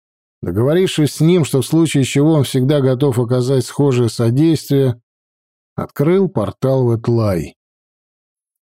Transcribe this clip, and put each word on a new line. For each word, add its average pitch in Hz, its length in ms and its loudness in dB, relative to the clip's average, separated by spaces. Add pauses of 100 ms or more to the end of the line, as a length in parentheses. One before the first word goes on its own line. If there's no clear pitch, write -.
(420)
Договорившись 147 720 0
с - 40 -6
ним, 165 260 2
что 135 160 -2
в - 40 -4
случае 151 400 0
чего 147 280 2
он 147 100 2
всегда 135 380 0
готов 131 380 0
оказать 127 460 0
схожее 123 440 0
содействие, 135 880 0 (760)
открыл 175 520 0
портал 131 580 -2
в 117 100 0
Этлай. 110 600 -2 (1120)